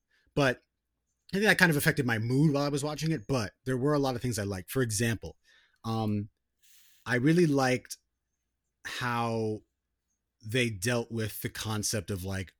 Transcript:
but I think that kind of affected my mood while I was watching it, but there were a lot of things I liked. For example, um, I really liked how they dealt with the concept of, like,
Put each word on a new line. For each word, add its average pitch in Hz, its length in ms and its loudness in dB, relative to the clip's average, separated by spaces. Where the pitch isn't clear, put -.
but 135 260 2
I 185 60 -2
think 208 60 2
that 185 140 4
kind 180 120 6
of 147 60 4
affected 147 300 2
my 117 120 0
mood 131 340 4
while 139 120 0
I 143 40 -2
was 143 160 -4
watching 151 260 -4
it, 139 160 -4
but 123 280 -2
there 131 120 -2
were 139 180 2
a 147 40 4
lot 135 160 0
of 117 80 -6
things 117 160 -2
I 104 60 -2
liked. 95 260 -6
For 135 120 0
example, 113 540 -2
um, 107 440 -2
I 120 120 -2
really 160 300 4
liked 131 520 0
how 113 760 -2
they 117 260 0
dealt 117 420 -2
with 110 300 -4
the 123 60 -4
concept 107 600 -4
of, 92 140 -6
like, 95 360 -6